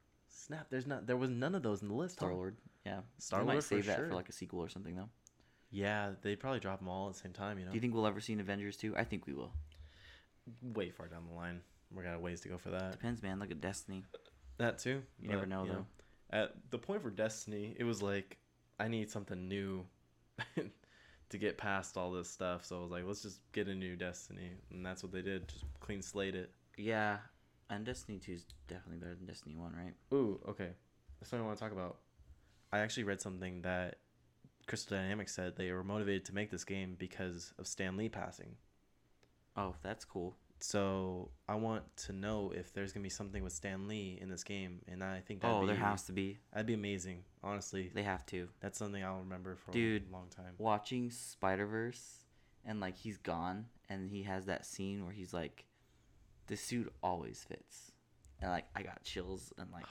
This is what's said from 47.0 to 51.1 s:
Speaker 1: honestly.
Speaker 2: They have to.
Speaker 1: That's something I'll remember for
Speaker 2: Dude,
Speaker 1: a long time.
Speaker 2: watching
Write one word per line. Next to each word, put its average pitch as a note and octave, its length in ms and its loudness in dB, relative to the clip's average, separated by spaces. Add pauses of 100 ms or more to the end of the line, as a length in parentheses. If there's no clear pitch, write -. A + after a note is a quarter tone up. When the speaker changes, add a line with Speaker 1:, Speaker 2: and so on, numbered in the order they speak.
Speaker 1:
honestly. G2 520 -2
Speaker 2:
They G2+ 80 2
have F#2+ 240 2
to. F2+ 220 -2 (120)
Speaker 1:
That's - 180 -2
something G2+ 240 0
I'll F#2+ 180 0
remember F#2 360 -4
for - 160 -12
Speaker 2:
Dude, A2 360 4
Speaker 1:
a F#2 40 -10
long F2+ 160 -8
time. F2+ 300 -10
Speaker 2:
watching A2 520 4